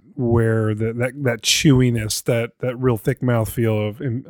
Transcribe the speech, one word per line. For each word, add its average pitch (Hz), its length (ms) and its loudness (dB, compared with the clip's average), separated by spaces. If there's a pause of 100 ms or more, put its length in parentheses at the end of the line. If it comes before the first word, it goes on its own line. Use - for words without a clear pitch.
(140)
where 113 580 2
the, 110 200 -4
that, 127 320 -6
that 117 180 -2
chewiness, 123 800 2
that, 117 360 -2
that 123 160 -4
real 127 200 0
thick 127 240 -4
mouthfeel 110 680 0
of, 113 120 -10
im-, 135 300 -6